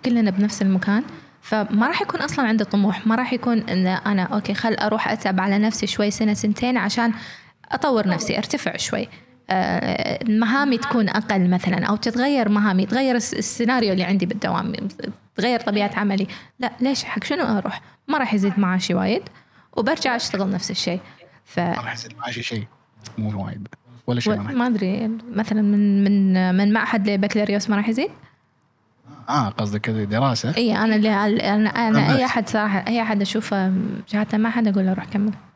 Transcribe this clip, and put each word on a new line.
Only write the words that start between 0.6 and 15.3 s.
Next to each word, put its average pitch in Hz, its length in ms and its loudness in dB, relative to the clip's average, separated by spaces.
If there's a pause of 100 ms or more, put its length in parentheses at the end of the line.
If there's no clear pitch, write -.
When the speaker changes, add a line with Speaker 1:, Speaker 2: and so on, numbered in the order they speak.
Speaker 1:
المكان، 196 420 2 (380)
فما 214 460 0
راح 349 140 -2
يكون 370 200 -4
أصلًا 269 260 0
عنده 214 180 2
طموح، 196 420 0
ما 220 80 4
راح 247 180 -2
يكون 240 240 0
إن 185 300 0
أنا، 190 360 0
"أوكي، 208 300 -2
خل 226 200 0
أروح 214 340 0
أتعب 190 320 0
على 196 180 2
نفسي 214 300 0
شوي 208 240 0
سنة 214 220 0
سنتين 233 440 0
عشان 220 360 4 (580)
أطور 226 360 2
نفسي، 170 300 2
أرتفع - 400 -2
شوي." - 300 -2 (420)
آه، - 720 0 (100)
مهامي 233 480 2
تكون 226 320 0
أقل 190 400 2
مثلًا، 180 360 0
أو 208 100 2
تتغير 240 540 0
مهامي، 208 340 4
يتغير 254 320 0
الس-، 233 180 -2
السيناريو 233 600 0
اللي 185 100 0
عندي 190 220 2
بالدوام، 190 480 -4 (640)